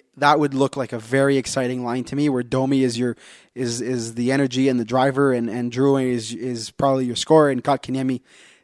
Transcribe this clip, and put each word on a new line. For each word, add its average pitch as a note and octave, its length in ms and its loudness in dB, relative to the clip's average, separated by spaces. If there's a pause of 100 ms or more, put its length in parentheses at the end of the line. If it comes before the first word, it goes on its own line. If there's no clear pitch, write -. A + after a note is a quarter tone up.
(180)
that D3 220 4
would C#3+ 140 0
look C3+ 240 0
like B2+ 160 -6
a A#2+ 60 -8
very C3+ 380 2
exciting B2+ 460 -4
line A#2+ 200 -4
to B2+ 120 -10
me, D3 140 0
where B2 140 0
Domi C3 400 0
is A#2 160 0
your, B2 160 -2 (400)
is, A#2+ 260 -4
is A#2 320 -4
the A#2+ 180 0
energy C3+ 380 2
and B2+ 100 0
the A#2 60 -2
driver, C3 480 2
and, A#2+ 160 -2
and A#2+ 220 -6
Drouin C3 400 2
is, A#2 240 -6
is A#2+ 340 -8
probably C3+ 360 0
your A#2+ 100 -6
scorer, D#3 340 6
and B2 140 -2
Kotkaniemi C3 580 -2 (420)